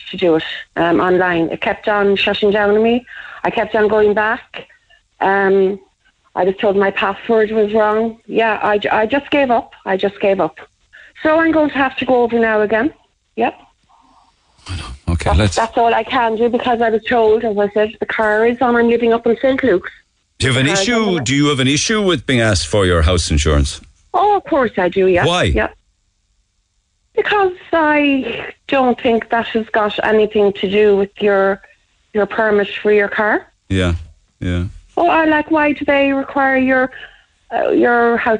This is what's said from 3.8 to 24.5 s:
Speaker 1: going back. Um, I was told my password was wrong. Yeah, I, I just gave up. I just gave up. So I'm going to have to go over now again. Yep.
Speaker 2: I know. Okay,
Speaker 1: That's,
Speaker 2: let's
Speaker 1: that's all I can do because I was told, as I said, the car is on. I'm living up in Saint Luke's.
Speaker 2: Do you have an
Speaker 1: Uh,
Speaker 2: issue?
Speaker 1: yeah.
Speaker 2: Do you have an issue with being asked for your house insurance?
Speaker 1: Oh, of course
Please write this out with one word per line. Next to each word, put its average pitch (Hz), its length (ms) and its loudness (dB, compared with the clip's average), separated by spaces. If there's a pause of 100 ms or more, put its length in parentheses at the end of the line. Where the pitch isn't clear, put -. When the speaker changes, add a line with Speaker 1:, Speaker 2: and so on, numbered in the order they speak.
Speaker 1:
going 208 260 2
back. 214 540 -4 (540)
Um, 196 580 2 (560)
I 180 80 -2
was 190 140 0
told 202 200 0
my 196 140 2
password 214 600 -2
was 214 220 0
wrong. 220 540 0
Yeah, 214 340 0
I, 208 180 0 (120)
I 214 160 0
just 277 240 -4
gave 277 180 0
up. 233 240 -2 (140)
I 190 100 -2
just 196 220 -4
gave 196 200 0
up. 160 200 -4 (640)
So 320 160 2
I'm 330 120 2
going 302 180 2
to - 80 -8
have 269 200 -2
to 262 80 -6
go 247 180 2
over 233 140 0
now 220 240 2
again. 220 320 0 (440)
Yep. 240 200 -2 (1120)
Speaker 2:
I 90 80 -8
know. 67 380 -8
Okay, - 160 -2
Speaker 1:
That's, - 100 2
Speaker 2:
let's 104 160 0
Speaker 1:
that's 226 220 -2
all 233 180 2
I 226 80 -2
can 233 320 -2
do 233 140 0
because 233 320 -2
I 226 100 2
was 220 140 -2
told, 226 400 2
as 208 120 -2
I 202 120 0
said, 214 320 -2
the - 40 -4
car 214 400 0
is 240 160 0
on. 240 140 2
I'm 233 140 2
living 233 240 2
up 233 120 -2
in 233 160 2
Saint 262 220 0
Luke's. 220 260 0 (480)
Speaker 2:
Do 110 100 -2
you 127 60 0
have 131 80 0
an 135 80 2
Speaker 1:
Uh, 180 40 0
Speaker 2:
issue? 214 420 0
Speaker 1:
yeah. 160 80 -2
Speaker 2:
Do 120 120 -2
you 143 120 2
have 143 140 0
an 127 80 2
issue 208 340 -2
with 170 240 0
being 123 140 0
asked 110 260 0
for 101 180 2
your 87 160 2
house 85 300 0
insurance? 73 500 0 (320)
Speaker 1:
Oh, 403 240 2
of - 80 -4
course 262 320 0